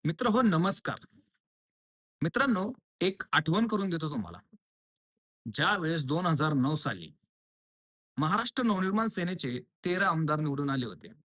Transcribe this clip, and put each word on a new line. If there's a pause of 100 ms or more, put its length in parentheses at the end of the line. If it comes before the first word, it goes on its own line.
मित्र
हो,
नमस्कार. (1160)
मित्रांनो, (280)
एक (100)
आठवण
करून
देतो
तुम्हाला. (1160)
ज्यावेळेस
दोन
हजार
नऊ
साली (1040)
महाराष्ट्र
नवनिर्माण
सेनेचे (240)
तेरा
आमदार
निवडून
आले
होते. (220)